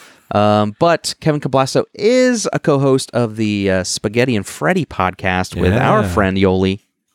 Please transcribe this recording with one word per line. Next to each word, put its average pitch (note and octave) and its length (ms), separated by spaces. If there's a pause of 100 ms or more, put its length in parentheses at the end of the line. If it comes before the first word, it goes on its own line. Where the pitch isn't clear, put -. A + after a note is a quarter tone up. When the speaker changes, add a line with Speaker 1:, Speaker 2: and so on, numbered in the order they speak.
(380)
Speaker 1:
Um, G#2 420
but E3+ 420
Kevin D3 180
Cablasto C3+ 540
is B3 580
a - 80
co-host C3+ 540
of A2+ 240
the, G#2 340
uh, F#2 140
Spaghetti A#2 500
and G2+ 100
Freddy D#3+ 400
podcast F#2 760
with F#2 140
our G3+ 280
Speaker 2:
Yeah. F#2+ 80
Speaker 1:
friend F#2+ 280
Yoli. F#2+ 440 (340)